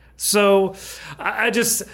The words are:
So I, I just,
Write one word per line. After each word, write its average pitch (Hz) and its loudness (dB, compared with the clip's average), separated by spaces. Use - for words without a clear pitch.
So 196 2
I, 214 -2
I - 2
just, 226 -2